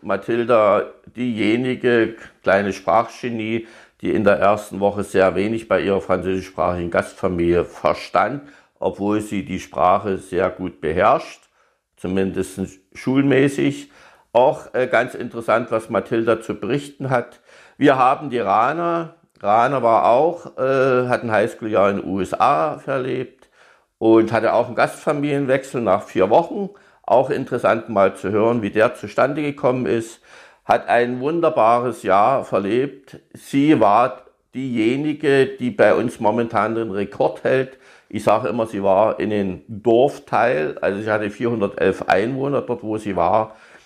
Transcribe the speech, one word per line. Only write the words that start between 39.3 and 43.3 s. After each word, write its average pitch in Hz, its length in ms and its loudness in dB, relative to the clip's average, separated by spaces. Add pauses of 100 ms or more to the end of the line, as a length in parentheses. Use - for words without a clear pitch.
den 98 380 -4
Dorfteil, 120 1120 0
also 98 220 -2
sie 110 100 -4
hatte 107 180 -2
vierhundertelf 104 800 -2
Einwohner 131 540 0
dort, 120 220 -8
wo 107 140 -6
sie 104 180 -8
war. 98 400 0 (300)